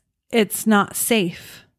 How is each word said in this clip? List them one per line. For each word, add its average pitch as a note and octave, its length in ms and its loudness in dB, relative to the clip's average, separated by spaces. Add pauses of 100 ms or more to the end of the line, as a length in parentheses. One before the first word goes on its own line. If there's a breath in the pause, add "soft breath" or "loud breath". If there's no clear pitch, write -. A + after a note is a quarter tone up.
(300)
it's - 360 -2
not G#3 280 2
safe - 680 -4 (140)